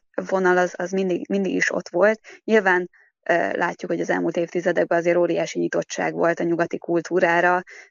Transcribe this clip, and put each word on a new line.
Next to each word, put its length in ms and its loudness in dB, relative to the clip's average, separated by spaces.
vonal 420 2
az, 200 2
az 140 -4
mindig, 380 -2
mindig 260 0
is 160 0
ott 180 -6
volt. 300 2
Nyilván, 460 2
ö, 220 2
látjuk, 400 -4
hogy 100 -2
az 80 -4
elmúlt 280 -2
évtizedekben 600 0
azért 200 2
óriási 420 0
nyitottság 540 -2
volt 260 0
a 40 -2
nyugati 340 -2
kultúrára, 880 0